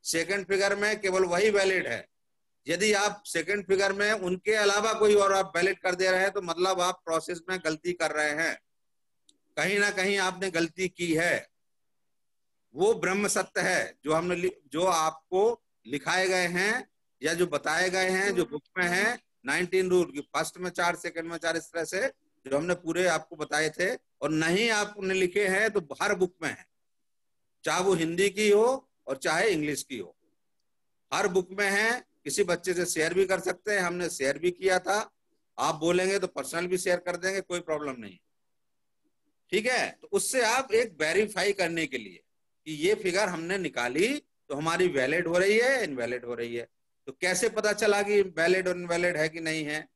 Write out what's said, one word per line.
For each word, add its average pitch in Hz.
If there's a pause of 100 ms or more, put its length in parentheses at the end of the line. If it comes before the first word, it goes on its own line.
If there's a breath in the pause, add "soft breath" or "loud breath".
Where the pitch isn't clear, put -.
सेकंड 180
फिगर 196
में 208
केवल 190
वही 185
वैलिड 190
है। 113 (580)
यदि 185
आप 202
सेकंड 175
फिगर 196
में 202
उनके 185
अलावा 208
कोई 208
और 196
आप 190
वैलिड 190
कर 180
दे 185
रहे 185
हैं 196
तो 196
मतलब 180
आप 185
प्रोसेस 165
में 185
गलती 160
कर 156
रहे 151
हैं, 156 (1000)
कहीं 185
ना 202
कहीं 196
आपने 185
गलती 165
की 170
है। 156 (1300)
वो 208
ब्रह्म 190
सत्य 190
है 160
जो 151
हमने 175
लि-, 185
जो -
आपको 185 (240)
लिखाए 175
गए 185
हैं 196 (340)
या 160
जो 175
बताए 160
गए 185
हैं, 190
जो 180
बुक 147 (160)
में 180
है, 202 (280)
नाइनटीन 180
रूल 170
की 143
फर्स्ट 156
में 180
चार, 175
सेकंड 165
में 165
चार, 165
इस 156
तरह 165
से 220 (340)
जो 135
हमने 170
पूरे 175
आपको 160
बताए 151
थे, 180
और -
नहीं 175
आपने 202
लिखे 190
हैं 208
तो 202 (220)
हर 202
बुक 180
में 151
है, - (1000)
चाहे 165
वो 196
हिंदी 165
की 208
हो 233 (200)
और 269
चाहे 175
इंग्लिश 151
की 123
हो, 87 (1000)
हर 190
बुक 185
में 196
है। 220 (200)
किसी 190
बच्चे 175
से 180
शेयर 165
भी 190
कर 185
सकते 185
हैं, 202
हमने 175
शेयर 139
भी 175
किया 185
था। 196 (600)
आप 147
बोलेंगे 180
तो 185
पर्सनल 165
भी 180
शेयर 180
कर 175
देंगे, 190
कोई 175
प्रॉब्लम 147
नहीं, 98 (1300)
ठीक 214
है। 208
तो -
उससे 226
आप 247
एक 220
वेरीफाई 185
करने 165
के 127
लिए 92 (440)
कि 156
ये 185
फिगर 190
हमने 175
निकाली 139 (420)
तो 139
हमारी 165
वैलिड 147
हो 175
रही 202
है, 247
इनवैलिड 123
हो 120
रही 117
है। 117 (420)
तो 131
कैसे 185
पता 214
चला 208
कि 202 (120)
वैलिड 180
और 180
इनवैलिड 175
है 156
कि 160
नहीं 160
है? 151 (160)